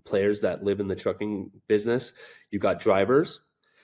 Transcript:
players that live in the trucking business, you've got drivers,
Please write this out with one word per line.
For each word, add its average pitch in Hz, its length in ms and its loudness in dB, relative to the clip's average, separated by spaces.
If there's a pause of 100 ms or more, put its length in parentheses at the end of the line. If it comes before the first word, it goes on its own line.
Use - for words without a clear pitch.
players 104 360 0
that 95 220 -2
live 101 160 0
in 101 80 -4
the 95 80 -2
trucking 98 560 -6 (160)
business, 117 460 0 (380)
you've 98 100 -4
got 95 180 0
drivers, 107 640 2 (420)